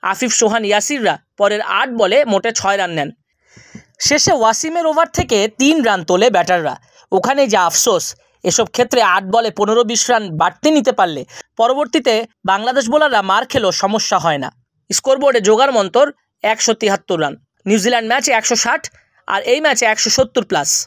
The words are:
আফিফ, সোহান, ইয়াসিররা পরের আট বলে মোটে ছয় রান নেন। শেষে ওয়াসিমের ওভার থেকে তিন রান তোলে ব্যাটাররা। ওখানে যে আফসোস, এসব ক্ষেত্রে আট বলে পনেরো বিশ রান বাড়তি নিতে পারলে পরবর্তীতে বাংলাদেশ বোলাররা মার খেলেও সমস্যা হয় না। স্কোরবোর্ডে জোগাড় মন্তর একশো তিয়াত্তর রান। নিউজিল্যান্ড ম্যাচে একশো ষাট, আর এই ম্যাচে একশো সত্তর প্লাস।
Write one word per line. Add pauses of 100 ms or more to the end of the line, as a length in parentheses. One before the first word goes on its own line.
আফিফ,
সোহান,
ইয়াসিররা (220)
পরের (180)
আট
বলে
মোটে
ছয়
রান
নেন। (920)
শেষে
ওয়াসিমের
ওভার
থেকে (200)
তিন
রান
তোলে
ব্যাটাররা। (360)
ওখানে
যে
আফসোস, (380)
এসব
ক্ষেত্রে (140)
আট (120)
বলে
পনেরো
বিশ
রান (140)
বাড়তি
নিতে
পারলে (360)
পরবর্তীতে (320)
বাংলাদেশ
বোলাররা
মার
খেলেও (100)
সমস্যা
হয়
না। (400)
স্কোরবোর্ডে
জোগাড়
মন্তর (380)
একশো
তিয়াত্তর
রান। (320)
নিউজিল্যান্ড
ম্যাচে
একশো
ষাট, (440)
আর
এই
ম্যাচে
একশো
সত্তর
প্লাস। (180)